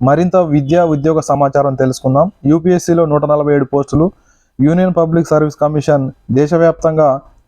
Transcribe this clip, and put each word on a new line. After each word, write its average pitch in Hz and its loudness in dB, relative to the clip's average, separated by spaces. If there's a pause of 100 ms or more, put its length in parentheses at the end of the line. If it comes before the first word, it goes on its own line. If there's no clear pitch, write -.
మరింత 165 0
విద్యా, 160 0
ఉద్యోగ 156 0
సమాచారం 139 -2
తెలుసుకుందాం. 131 0 (140)
యూపీఎస్సీలో 170 0
నూట 147 -2
నలభై 147 0
ఏడు 139 0
పోస్టులు. 147 -2 (500)
యూనియన్ 175 2
పబ్లిక్ 165 0
సర్వీస్ 151 0
కమిషన్ 147 -2 (200)
దేశవ్యాప్తంగా 156 0 (260)